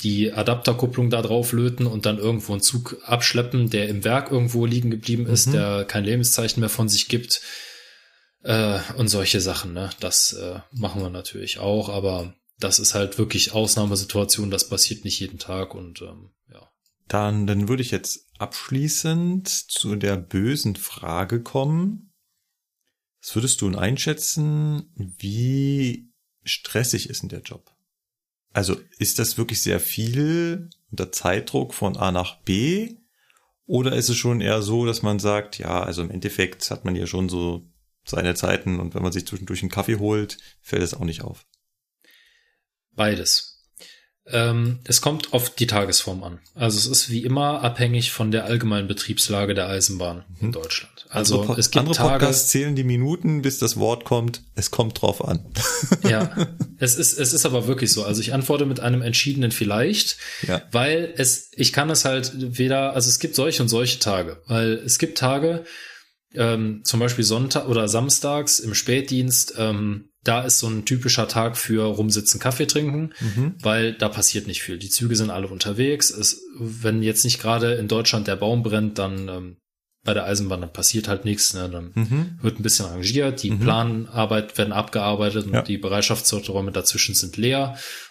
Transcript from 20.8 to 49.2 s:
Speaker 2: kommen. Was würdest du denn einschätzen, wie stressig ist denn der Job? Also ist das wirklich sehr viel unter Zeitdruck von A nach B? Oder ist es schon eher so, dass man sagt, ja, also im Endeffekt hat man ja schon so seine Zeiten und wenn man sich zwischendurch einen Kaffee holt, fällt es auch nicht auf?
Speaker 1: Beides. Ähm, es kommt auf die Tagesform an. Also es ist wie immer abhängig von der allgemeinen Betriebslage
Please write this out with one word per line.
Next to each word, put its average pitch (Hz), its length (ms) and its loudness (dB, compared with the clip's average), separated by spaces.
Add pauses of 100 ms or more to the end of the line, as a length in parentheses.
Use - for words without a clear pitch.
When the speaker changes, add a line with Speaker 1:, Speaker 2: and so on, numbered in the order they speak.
Speaker 2:
kommen. 156 720 -2 (1120)
Was - 140 -10
würdest 123 240 2
du 101 100 0
denn 95 80 -2
einschätzen, 151 1160 0
wie 123 1120 -2 (320)
stressig - 640 -2
ist - 140 -8
denn 98 60 -8
der - 140 -12
Job? - 280 -18 (840)
Also 95 220 0 (220)
ist - 200 0
das 117 180 0
wirklich 113 260 -2
sehr 92 180 2
viel 160 880 -2 (200)
unter 95 220 -6
Zeitdruck 117 640 -2
von 95 220 -2
A 98 140 0
nach 90 320 -4
B? 175 540 0 (680)
Oder 127 300 0
ist 117 120 2
es 120 80 2
schon 120 240 2
eher 107 220 0
so, 117 240 0
dass 113 160 -2
man 104 160 2
sagt, 104 400 -2
ja, 90 240 -2
also 87 200 -4
im 85 80 -6
Endeffekt - 600 -4
hat - 140 -8
man 90 120 -2
ja 92 100 -4
schon 92 220 -2
so 87 380 -4 (380)
seine 87 300 -2
Zeiten 90 460 0
und 87 140 -6
wenn - 80 -4
man 90 100 0
sich 90 140 -6
zwischendurch 92 360 -8
einen 95 80 -4
Kaffee 104 260 0
holt, 104 420 -2 (220)
fällt - 220 -2
es 82 120 -2
auch - 100 -6
nicht 82 180 -6
auf? 82 240 -14 (1500)
Speaker 1:
Beides. 104 600 0 (720)
Ähm, 117 580 2
es - 180 2
kommt 151 320 0
auf 123 200 0
die 117 120 2
Tagesform 95 580 0
an. 87 140 -12 (160)
Also 113 240 2
es 110 80 2
ist 131 240 2
wie 120 140 0
immer 143 380 0
abhängig 120 480 2
von 110 200 0
der 110 140 2
allgemeinen 107 440 0
Betriebslage 101 640 0